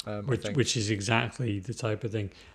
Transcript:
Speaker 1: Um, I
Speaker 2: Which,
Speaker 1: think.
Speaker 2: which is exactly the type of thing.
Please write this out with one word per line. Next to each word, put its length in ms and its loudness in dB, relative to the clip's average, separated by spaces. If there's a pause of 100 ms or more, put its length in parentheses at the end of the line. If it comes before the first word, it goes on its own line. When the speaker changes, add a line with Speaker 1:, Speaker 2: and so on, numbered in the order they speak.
Speaker 1:
Um, 80 -4
I 60 -2 (120)
Speaker 2:
Which, 120 2
Speaker 1:
think. 140 0
Speaker 2:
which 180 4
is 140 2
exactly 720 2
the 140 -6
type 300 -2
of 80 -2
thing. 200 -2 (240)